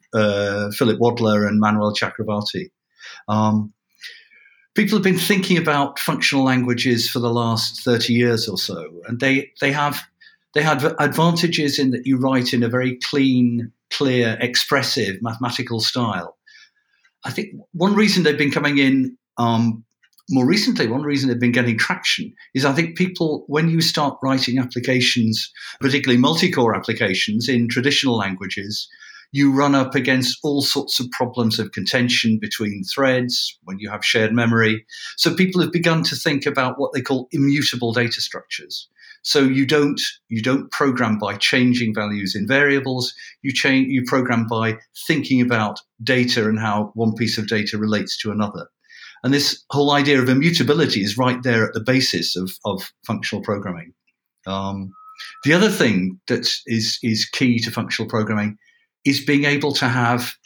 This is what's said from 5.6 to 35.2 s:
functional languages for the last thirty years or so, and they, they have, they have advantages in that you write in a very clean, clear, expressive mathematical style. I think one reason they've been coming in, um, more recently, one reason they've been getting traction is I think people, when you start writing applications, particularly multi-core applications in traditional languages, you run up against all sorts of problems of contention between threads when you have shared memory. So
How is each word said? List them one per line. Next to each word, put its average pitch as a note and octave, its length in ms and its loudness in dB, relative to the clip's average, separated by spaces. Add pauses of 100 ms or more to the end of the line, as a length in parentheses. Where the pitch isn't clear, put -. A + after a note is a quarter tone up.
functional C#3 440 0
languages B2 640 2
for B2 120 -2
the A#2 120 0
last A#2 500 -2
thirty A#2+ 300 2
years A#2+ 360 2
or F#2 100 -6
so, E2+ 480 -8
and A#2 140 -6
they, C3+ 400 0
they C#3 120 0
have, D3 280 -2 (540)
they D3+ 80 2
have D3+ 360 2
advantages D#3+ 800 0
in C3+ 120 2
that A#2+ 160 -4
you C3+ 120 2
write C3 360 0
in A#2+ 80 2
a A#2 60 2
very B2+ 300 -2
clean, B2 760 2 (180)
clear, B2 500 0
expressive B2 800 0
mathematical A#2 600 -4
style. G2+ 560 -4 (880)
I C3 60 -8
think - 240 -8 (180)
one F#3 220 2
reason G3+ 280 4
they've D3 160 2
been C#3+ 140 2
coming C#3+ 260 0
in, C3+ 400 2 (200)
um, A#2 460 2 (440)
more B2+ 180 2
recently, F#3 420 2
one C3 140 -2
reason C#3+ 260 0
they've A#2+ 100 0
been A#2+ 140 2
getting A#2+ 260 2
traction - 560 -4 (180)
is C3+ 120 0
I C#3 80 2
think E3 240 -2
people, E3+ 500 -2
when D#3+ 220 0
you E3 120 2
start D3 420 -2
writing C3 360 0
applications, B2 960 0 (280)
particularly C3+ 400 4
multi-core D3 540 2
applications G#2+ 720 -2
in A#2+ 200 2
traditional C3 480 0
languages, G2 720 -6 (420)
you C#3 240 4
run C#3 220 4
up C3 180 0
against C3 480 0
all C#3+ 200 0
sorts - 360 -2
of B2 140 -6
problems A#2+ 480 0
of G2 100 -6
contention A#2 680 0
between G#2 420 -6
threads B2+ 840 -2
when F#2+ 140 -10
you G#2 100 -10
have G#2 160 -8
shared A2 280 2
memory. A2+ 520 2 (320)
So E3+ 180 0